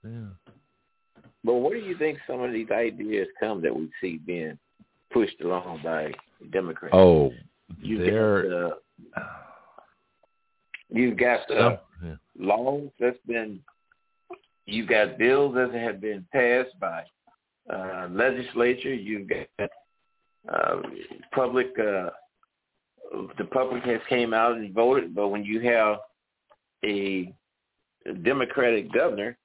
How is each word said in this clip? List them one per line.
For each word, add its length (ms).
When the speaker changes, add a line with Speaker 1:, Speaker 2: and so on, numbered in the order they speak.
Speaker 1:
Yeah. 240
Speaker 2:
But 120
where 240
do 60
you 120
think 300
some 140
of 100
these 200
ideas 560
come 220
that 140
we 140
see 180
being 400
pushed 300
along 420
by 300
Democrats? 440
Speaker 1:
Oh, 360
Speaker 2:
You've 220
Speaker 1:
they're 480
Speaker 2:
got, 240
uh, 60
you've 280
got, 340
uh, 260
Speaker 1:
Some, 80
yeah. 60
Speaker 2:
laws 520
that's 260
been... 340
You've 240
got 280
bills 380
that 180
have 280
been 300
passed 480
by, 260
uh, 380
legislature. 840
You've 340
got, 420
uh, 280
public... 340
Uh, 320
the 140
public 320
has 260
came 240
out 240
and 160
voted, 420
but 140
when 140
you 180
have 360
a 500
Democratic 680
governor 540